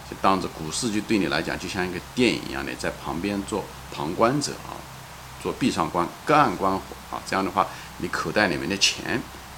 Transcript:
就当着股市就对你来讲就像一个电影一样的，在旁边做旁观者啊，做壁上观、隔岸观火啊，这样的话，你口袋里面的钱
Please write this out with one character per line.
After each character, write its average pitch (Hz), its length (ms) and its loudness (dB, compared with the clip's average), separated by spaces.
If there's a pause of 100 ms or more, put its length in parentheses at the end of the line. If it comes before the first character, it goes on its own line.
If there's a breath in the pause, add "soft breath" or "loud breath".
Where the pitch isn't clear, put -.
(100)
就 - 100 -8
当 95 200 6
着 78 80 -2
股 78 240 -6
市 120 180 0
就 104 120 0
对 110 160 4
你 85 100 4
来 71 120 2
讲 82 180 -2
就 92 100 -6
像 90 180 -2
一 87 60 -4
个 87 80 -4 (140)
电 120 160 6
影 71 180 0
一 60 40 -6
样 67 140 -4
的， 64 80 -4
在 82 160 -2 (120)
旁 73 180 -4
边 101 240 0
做 101 200 -2 (300)
旁 78 200 -2
观 120 280 4
者 69 100 -2 (140)
啊， - 100 -10 (640)
做 90 100 0
壁 117 180 2
上 82 180 2
观、 87 180 2 (200)
隔 - 80 6
岸 135 220 8
观 95 160 2
火 95 100 0 (280)
啊， - 160 -4
这 - 80 -2
样 95 80 4
的 95 80 0
话， 95 160 4 (320 loud breath)
你 90 100 -2
口 - 220 -2
袋 104 180 6
里 78 80 2
面 67 120 -2
的 98 80 0
钱 - 460 2 (360)